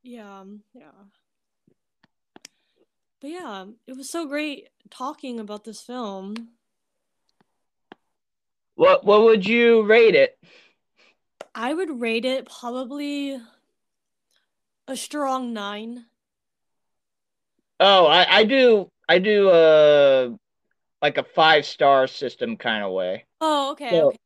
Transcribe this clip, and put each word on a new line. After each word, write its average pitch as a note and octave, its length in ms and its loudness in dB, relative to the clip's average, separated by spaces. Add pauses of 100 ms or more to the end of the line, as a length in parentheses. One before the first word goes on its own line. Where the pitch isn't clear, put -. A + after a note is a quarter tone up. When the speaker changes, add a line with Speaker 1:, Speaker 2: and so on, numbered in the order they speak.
Speaker 1:
Yeah, G#3+ 380 -20
um, G3+ 220 -20 (120)
yeah. D3+ 160 -20 (2250)
But C#4 80 -16
yeah, B3 360 -14 (200)
it B3+ 100 -20
was C4+ 140 -18
so E4+ 180 -10
great D4 420 -10 (200)
talking C4 500 -12
about G#3 240 -16
this A3 180 -20
film. A3 680 -14 (2250)
Speaker 2:
What, - 300 2
what G#3 180 4
would A3 220 4
you A#3 380 2
rate G#3+ 320 4
it? C3+ 220 2 (1160)
Speaker 1:
I A#3+ 200 -6
would D#4+ 280 -8
rate A#3 240 -4
it C4 240 -6
probably C4+ 920 -10 (1500)
a C4 100 -12
strong C4 560 -8
nine. A3 520 -12 (1700)
Speaker 2:
Oh, F#3+ 280 6
I, F3 300 4
I A3 60 4
do, A#3 460 2 (180)
I F3+ 120 2
do, G3+ 300 2
uh, D3 800 4 (720)
like, D3 160 -2
a C3+ 60 -6
five-star D3 840 2
system A#2 500 -10
kind A2 260 -6
of G2 80 -6
way. F#2 340 -6 (140)
Speaker 1:
Oh, D4 340 -4
okay, C#4+ 180 -14
Speaker 2:
So D#3+ 160 2
Speaker 1:
okay. - 180 -2